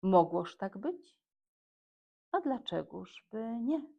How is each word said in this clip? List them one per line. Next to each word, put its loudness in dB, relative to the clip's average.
Mogłoż 4
tak -6
być? -8
A 0
dlaczegóż -6
by -6
nie? 0